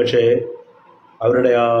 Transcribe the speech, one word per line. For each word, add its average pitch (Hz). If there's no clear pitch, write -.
പക്ഷേ 120
അവരുടെ 123
ആ 117